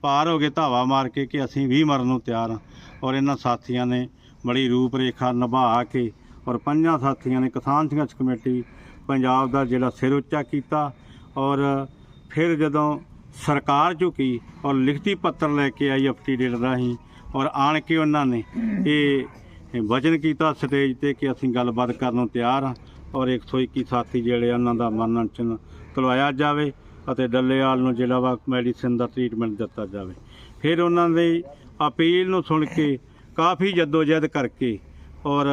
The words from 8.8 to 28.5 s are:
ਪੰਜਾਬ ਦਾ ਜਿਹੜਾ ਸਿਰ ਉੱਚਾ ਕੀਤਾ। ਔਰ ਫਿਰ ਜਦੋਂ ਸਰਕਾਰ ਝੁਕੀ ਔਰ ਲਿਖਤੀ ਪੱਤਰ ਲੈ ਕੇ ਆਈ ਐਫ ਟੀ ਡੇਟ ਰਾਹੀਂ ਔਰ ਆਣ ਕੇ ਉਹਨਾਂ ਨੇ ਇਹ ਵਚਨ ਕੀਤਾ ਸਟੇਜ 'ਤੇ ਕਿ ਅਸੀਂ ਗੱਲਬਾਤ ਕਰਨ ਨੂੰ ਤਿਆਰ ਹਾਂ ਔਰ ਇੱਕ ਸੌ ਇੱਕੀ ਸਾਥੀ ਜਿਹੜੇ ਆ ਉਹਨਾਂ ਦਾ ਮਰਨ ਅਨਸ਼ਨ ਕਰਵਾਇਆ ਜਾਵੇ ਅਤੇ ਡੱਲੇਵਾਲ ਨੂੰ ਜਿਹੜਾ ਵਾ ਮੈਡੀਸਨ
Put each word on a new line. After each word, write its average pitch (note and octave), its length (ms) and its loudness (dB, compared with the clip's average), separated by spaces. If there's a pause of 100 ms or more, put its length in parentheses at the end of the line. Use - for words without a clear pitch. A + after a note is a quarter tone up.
ਪੰਜਾਬ C3 440 2
ਦਾ C3+ 140 2
ਜਿਹੜਾ B2 260 0
ਸਿਰ C3 220 0
ਉੱਚਾ C#3+ 300 -2
ਕੀਤਾ। D3 480 -4 (460)
ਔਰ C#3 500 0 (440)
ਫਿਰ E3 260 0
ਜਦੋਂ D3+ 420 0 (480)
ਸਰਕਾਰ D3 480 2
ਝੁਕੀ C3+ 460 -2 (240)
ਔਰ C#3 100 0
ਲਿਖਤੀ C#3+ 400 0
ਪੱਤਰ E3+ 340 -2
ਲੈ C#3+ 220 2
ਕੇ C#3 200 -2
ਆਈ C3+ 160 2
ਐਫ B2+ 200 -4
ਟੀ C3+ 100 0
ਡੇਟ B2 240 0
ਰਾਹੀਂ B2 360 0 (380)
ਔਰ C3+ 200 -2
ਆਣ D3 260 2
ਕੇ E3 160 0
ਉਹਨਾਂ D3+ 300 2
ਨੇ A#2+ 160 0 (440)
ਇਹ C#3+ 1000 -2
ਵਚਨ C#3 300 2
ਕੀਤਾ D#3 340 0
ਸਟੇਜ C#3 400 0
'ਤੇ C#3+ 220 -2
ਕਿ C3+ 180 -2
ਅਸੀਂ B2+ 220 -2
ਗੱਲਬਾਤ B2 380 0
ਕਰਨ A#2+ 220 -2
ਨੂੰ A#2+ 140 0
ਤਿਆਰ B2 360 0
ਹਾਂ B2+ 100 -6 (400)
ਔਰ C3 140 0
ਇੱਕ B2+ 140 -2
ਸੌ - 180 -2
ਇੱਕੀ B2+ 240 -2
ਸਾਥੀ A#2+ 380 -2
ਜਿਹੜੇ A#2+ 280 0
ਆ A#2+ 40 0
ਉਹਨਾਂ A#2+ 200 0
ਦਾ A#2 160 0
ਮਰਨ A2+ 300 0
ਅਨਸ਼ਨ A2+ 360 -4 (380)
ਕਰਵਾਇਆ C3 380 2
ਜਾਵੇ D3 400 0 (400)
ਅਤੇ B2+ 140 0
ਡੱਲੇਵਾਲ C3 540 2
ਨੂੰ B2+ 140 2
ਜਿਹੜਾ B2 260 0
ਵਾ B2+ 160 0 (120)
ਮੈਡੀਸਨ B2 480 -2